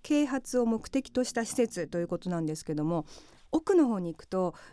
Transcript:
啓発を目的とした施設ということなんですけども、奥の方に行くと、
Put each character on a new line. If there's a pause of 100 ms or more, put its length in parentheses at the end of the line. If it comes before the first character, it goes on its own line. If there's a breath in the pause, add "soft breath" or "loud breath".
啓
発
を
目
的
と
し
た
施
設
と
い
う
こ
と
な
ん
で
す
け
ど
も、 (460 loud breath)
奥
の
方
に
行
く
と、 (180 loud breath)